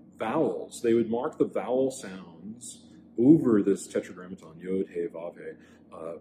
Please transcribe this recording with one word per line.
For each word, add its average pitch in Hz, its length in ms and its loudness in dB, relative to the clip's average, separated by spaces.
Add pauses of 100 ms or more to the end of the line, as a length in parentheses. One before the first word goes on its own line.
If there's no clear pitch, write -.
(180)
vowels. 120 640 -4
They 117 120 4
would 113 160 2
mark 123 280 -4
the 135 80 4
vowel 120 460 0
sounds 95 920 -14 (340)
over 123 460 6
this 95 240 0
tetragrammaton, 90 720 -8
Yod, 95 340 -4
He, 85 140 -4
Vav, 82 280 -10
He, 80 160 -14 (420)
uh, 85 280 -10